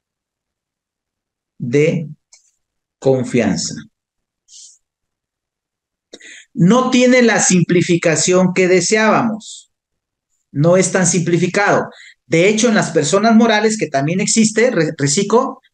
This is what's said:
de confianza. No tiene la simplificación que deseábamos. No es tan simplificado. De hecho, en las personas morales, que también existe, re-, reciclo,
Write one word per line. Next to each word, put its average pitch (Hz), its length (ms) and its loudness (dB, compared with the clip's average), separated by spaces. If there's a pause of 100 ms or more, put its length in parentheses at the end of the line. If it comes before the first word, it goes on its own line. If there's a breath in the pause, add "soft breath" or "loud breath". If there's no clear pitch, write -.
(1600)
de 147 520 -2 (920)
confianza. 120 760 -2 (2750 loud breath)
No 240 360 2
tiene 247 320 4
la 220 200 2
simplificación 180 1120 0
que 185 140 0
deseábamos. 202 1040 -2 (800)
No 170 260 2
es 185 140 0
tan 190 140 0
simplificado. 180 840 -2 (360 loud breath)
De 170 240 2
hecho, 220 200 0
en 214 60 0
las 170 140 0
personas 202 460 0
morales, 220 420 2
que 160 100 -6
también 151 320 -4
existe, 220 520 0
re-, 160 260 -2
reciclo, 202 640 -2 (120)